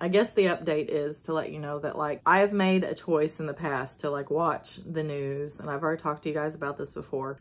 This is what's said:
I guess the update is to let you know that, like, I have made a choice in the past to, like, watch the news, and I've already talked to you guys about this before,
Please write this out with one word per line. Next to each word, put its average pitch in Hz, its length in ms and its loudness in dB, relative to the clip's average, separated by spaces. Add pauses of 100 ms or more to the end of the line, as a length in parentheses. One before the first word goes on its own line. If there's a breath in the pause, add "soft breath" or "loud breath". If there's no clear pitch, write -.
I 170 60 0
guess 208 260 4
the 196 120 6
update 160 440 0
is 147 320 -2
to 160 120 -4
let - 180 -2
you 151 80 -10
know 147 180 -6
that, 147 180 -4
like, 147 300 -2
I 180 140 8
have 202 140 6
made 190 300 4
a - 120 -4
choice 156 440 0
in 156 60 -6
the 143 80 -4
past 139 460 -4
to, 151 100 -2
like, 143 220 -4
watch 156 520 -2
the 160 200 -4
news, 143 560 -6
and 151 100 -8
I've 143 140 -4
already 160 180 0
talked 147 220 -4
to 160 60 -4
you 151 40 -2
guys 156 220 -2
about 143 240 -6
this 139 100 -6
before, 139 520 -6